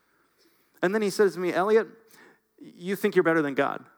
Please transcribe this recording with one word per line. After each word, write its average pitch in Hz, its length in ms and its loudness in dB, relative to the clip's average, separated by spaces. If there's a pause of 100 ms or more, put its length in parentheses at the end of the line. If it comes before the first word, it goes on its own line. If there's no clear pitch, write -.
(800)
And 185 140 0
then 220 80 0
he 196 80 -2
says 190 240 2
to 180 60 -10
me, 175 120 -2
"Elliot, 202 360 2 (720)
you 175 360 -10
think 190 220 -2
you're 180 80 6
better 165 180 2
than 139 120 -4
God." 135 300 -4 (140)